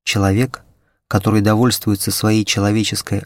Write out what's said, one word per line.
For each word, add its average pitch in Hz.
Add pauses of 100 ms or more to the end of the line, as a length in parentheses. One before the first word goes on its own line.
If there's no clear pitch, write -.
человек, 104 (420)
который 107
довольствуется 107
своей 107
человеческой 101